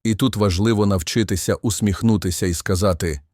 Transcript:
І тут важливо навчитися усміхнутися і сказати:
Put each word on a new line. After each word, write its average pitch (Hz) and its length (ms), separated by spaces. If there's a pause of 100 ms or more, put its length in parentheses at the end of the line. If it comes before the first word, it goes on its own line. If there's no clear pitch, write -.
І 113 100
тут 131 220
важливо 104 500
навчитися 98 680
усміхнутися 104 920
і 90 80
сказати: 87 680 (140)